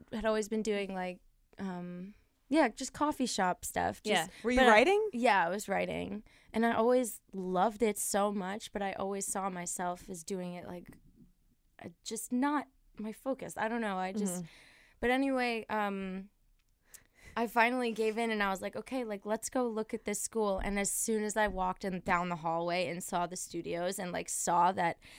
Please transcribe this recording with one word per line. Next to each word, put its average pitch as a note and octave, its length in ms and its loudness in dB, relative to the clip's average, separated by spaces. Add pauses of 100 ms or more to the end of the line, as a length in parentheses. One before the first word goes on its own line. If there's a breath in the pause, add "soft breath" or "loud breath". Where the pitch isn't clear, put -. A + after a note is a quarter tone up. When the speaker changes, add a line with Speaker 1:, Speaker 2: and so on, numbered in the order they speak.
(120)
Speaker 1:
had G#3+ 120 -4
always A3 240 0
been A3 140 -2
doing, G3+ 320 -2
like, F3+ 240 -6 (400)
um, F3+ 560 -8 (340)
yeah, C#4+ 200 6
just B3+ 260 -8
coffee D4 320 0
shop F#3 380 0
stuff. - 380 -2
Just, - 60 -14
Speaker 2:
Yeah. F3+ 180 2 (160)
Speaker 3:
Were A3+ 100 0
you B3+ 80 6
Speaker 1:
but B3+ 80 8
I - 20 10
Speaker 3:
writing? F#4+ 420 8
Speaker 1:
Yeah, A3+ 340 4
I E3+ 40 0
was G3+ 180 -4
writing. F3+ 540 -2 (320 soft breath)
And A3 100 2
I A#3 80 4
always A#3+ 480 4 (140)
loved F#3+ 480 0
it G#3+ 160 2
so G3+ 340 2
much, G3 400 -6
but G#3 80 -4
I G3 140 -2
always G3 320 -4
saw G3 240 -4
myself F3+ 580 -6
as F3 160 -12
doing F3+ 300 -6
it, F3 120 -12
like, F3+ 220 -12 (960)
uh, - 40 -12 (160)
just - 280 -10
not C#4+ 340 0 (320)
my G#3+ 140 -8
focus. - 460 -6
I A3 100 0
don't A#3 140 -2
know. G3+ 160 -2
I F#3 140 -2
just, G3 240 -2
Speaker 2:
Mm-hmm. F3 100 -6 (540 soft breath)
Speaker 1:
but A#3 100 2
anyway, B3+ 580 0
um, G3 600 -4 (1080 soft breath)
I A#3 120 0
finally A#3+ 420 4
gave A3 260 0
in A#3 140 0
and G#3+ 100 0
I G3 100 2
was F#3+ 120 -2
like, G3+ 140 -4
"Okay, B3 260 -4
like, G#3 240 -6
let's A3 240 -2
go B3+ 160 2
look A3 260 -2
at A3 120 -4
this G#3 180 -2
school." G3+ 400 0
And G3+ 160 0
as G3+ 140 0
soon A3 320 0
as G#3+ 120 -4
I G#3+ 120 4
walked F#3 360 -2
in, F#3 200 -2
down F3+ 240 2
the F3 80 -2
hallway E3+ 520 0
and E3+ 140 -6
saw F3 240 -2
the F3 100 -10
studios E3+ 600 -4
and, F3+ 140 -6
like, E3 160 -6
saw F3 420 4
that F3+ 280 0 (200 soft breath)